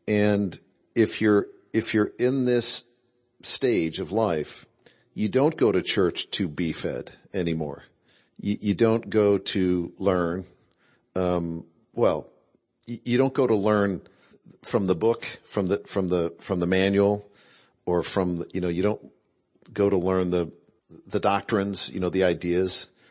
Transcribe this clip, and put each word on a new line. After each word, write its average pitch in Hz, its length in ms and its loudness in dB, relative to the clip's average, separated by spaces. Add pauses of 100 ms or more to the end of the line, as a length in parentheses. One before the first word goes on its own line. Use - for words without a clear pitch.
And 104 500 2 (360)
if 113 260 2
you're, 104 280 4 (260)
if - 180 -2
you're 104 260 2
in 127 280 0
this 120 380 0 (580)
stage 90 560 -2
of 82 120 -8
life, 90 540 -2 (500)
you 101 160 -2
don't 139 260 2
go 113 160 4
to 92 80 2
church - 520 0
to 98 140 -2
be 80 280 -4
fed 65 360 -8 (220)
anymore. 80 520 -4 (540)
You, 104 220 -4
you 101 140 0
don't 113 340 2
go 101 300 4
to 90 580 0
learn. 90 480 0 (720)
Um, 85 500 -2 (300)
well, 92 340 0 (580)
y-, 117 160 -10
you 120 140 0
don't 131 160 2
go 135 140 2
to 110 80 2
learn 101 480 2 (600)
from 104 220 -2
the 92 100 2
book, 113 300 0 (200)
from 95 240 -4
the, 98 180 0
from 95 220 -2
the, 85 320 0
from 90 200 -4
the 87 60 0
manual, 101 640 2 (560)
or 87 160 0
from 90 380 -2
the, 82 120 -8
you 92 80 -4
know, 90 80 -2
you 87 140 -2
don't 104 180 -2 (720)
go 101 160 2
to 98 80 2
learn 92 320 0
the, 87 240 -2 (540)
the 104 140 -4
doctrines, 101 680 -2
you 80 100 -10
know, 90 120 -2
the 92 140 2
ideas, 90 640 0 (200)